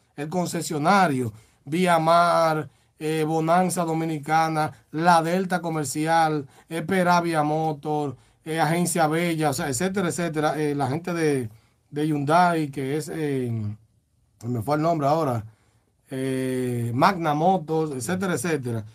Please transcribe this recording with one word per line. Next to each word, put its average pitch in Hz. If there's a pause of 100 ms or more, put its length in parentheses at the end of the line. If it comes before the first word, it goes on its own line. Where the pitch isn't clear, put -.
(160)
el 147
concesionario, 156 (320)
Vía 170
Mar, 165 (300)
eh, 156
Bonanza 170
Dominicana, 160 (200)
La 165
Delta 180
Comercial, 156 (220)
eh, 165
Peravia 175
Motor, 151 (280)
eh, 160
Agencia 165
Bella, 160
o -
sea, 170
etcétera, 185
etcétera, 156
eh, 147
la 139
gente 170
de, 147 (400)
de 147
Hyundai, 160
que 143
es, 151
eh, 139 (920)
me 120
fue 147
el 151
nombre 160
ahora, 135 (640)
eh, 127
Magna 165
Motors, 160
etcétera, 180
etcétera, 127 (100)